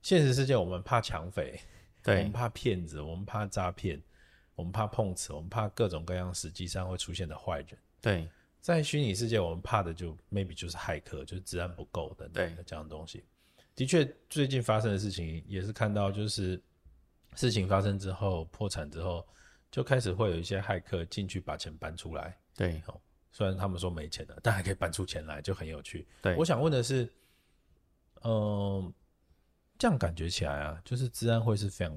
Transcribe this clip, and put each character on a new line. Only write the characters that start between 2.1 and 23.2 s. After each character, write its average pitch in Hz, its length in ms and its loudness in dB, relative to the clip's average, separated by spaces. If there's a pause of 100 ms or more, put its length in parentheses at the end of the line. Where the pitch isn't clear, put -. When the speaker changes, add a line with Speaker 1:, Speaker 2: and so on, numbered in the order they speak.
Speaker 1:
我 101 40 4
们 104 100 0
怕 117 160 0
骗 95 360 0
子， 80 160 -8
我 78 140 -6
们 92 100 -6
怕 104 220 -2
诈 92 240 0
骗， 85 320 -4 (540)
我 85 80 -4
们 87 80 -4
怕 110 120 0
碰 101 300 0
瓷， - 180 -8
我 73 80 -8
们 85 80 -10
怕 107 200 0
各 107 200 2
种 82 160 -4
各 90 120 -2
样 90 180 -2
实 80 160 -6
际 90 160 -8
上 92 220 -2
会 92 100 -4
出 - 160 -6
现 87 120 -4
的 76 120 -8
坏 82 200 -2
人。 - 200 -12 (220)
Speaker 2:
对。 87 280 2 (320)
Speaker 1:
在 165 220 2
虚 147 180 0
拟 110 140 2
世 113 140 0
界， 110 100 4
我 87 120 2
们 85 120 -4
怕 110 180 2
的 85 140 -2
就 82 180 -6 (180)
maybe 95 240 -2
就 85 140 -8
是 82 80 -8
骇 78 280 -4
客， - 200 -10
就 92 120 -10
是 92 60 -6
治 - 180 -8
安 87 160 -4
不 82 100 -10
够 76 320 -6
等 - 140 -12
等 85 240 -2
的 87 80 -14
这 - 100 -12
样 78 100 -8
的 76 60 -14
东 78 160 -10
西。 - 180 -14 (320)
Speaker 2:
对。 - 80 -20 (120)
Speaker 1:
的 131 100 0
确， 143 300 4 (120)
最 143 180 2
近 131 140 2
发 107 200 4
生 110 100 2
的 98 80 2
事 104 100 0
情 82 380 -4
也 95 160 -4
是 107 100 -4
看 107 220 0
到， 101 160 4
就 104 180 -2
是 92 320 0 (760)
事 - 120 4
情 104 200 2
发 98 120 6
生 101 160 2
之 95 160 -4
后、 90 340 0
破 - 220 -4
产 73 220 -4
之 82 100 -8
后， 87 240 -2 (460)
就 - 120 -2
开 127 180 4
始 110 120 0
会 104 180 4
有 82 60 2
一 85 60 -2
些 95 180 0
骇 92 220 0
客 85 240 -4
进 98 200 -4
去 92 140 -4
把 76 160 -6
钱 - 200 -10
搬 80 200 -8
出 80 180 -10
来。 78 220 -8 (200)
Speaker 2:
对。 85 300 0
Speaker 1:
哦， - 140 -12 (320)